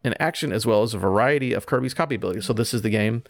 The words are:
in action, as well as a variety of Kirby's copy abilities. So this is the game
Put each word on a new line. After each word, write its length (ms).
in 160
action, 320
as 140
well 160
as 140
a 20
variety 560
of 140
Kirby's 260
copy 220
abilities. 300
So 80
this 200
is 80
the 80
game 400